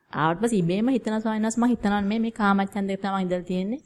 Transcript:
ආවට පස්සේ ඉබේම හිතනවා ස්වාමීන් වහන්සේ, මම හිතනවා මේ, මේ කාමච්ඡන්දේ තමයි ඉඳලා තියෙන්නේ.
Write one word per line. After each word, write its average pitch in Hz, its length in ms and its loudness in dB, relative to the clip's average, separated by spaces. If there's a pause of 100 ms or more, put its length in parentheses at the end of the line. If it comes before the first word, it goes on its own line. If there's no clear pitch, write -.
(140)
ආවට 165 260 0
පස්සේ 226 180 2
ඉබේම 185 300 2
හිතනවා 220 320 0
ස්වාමීන් 220 220 -2
වහන්සේ, 226 180 0
මම 240 80 4
හිතනවා 208 340 2
මේ, 208 160 0
මේ 226 120 0
කාමච්ඡන්දේ 196 640 0
තමයි 196 260 -2
ඉඳලා 180 200 -2
තියෙන්නේ. 185 440 -4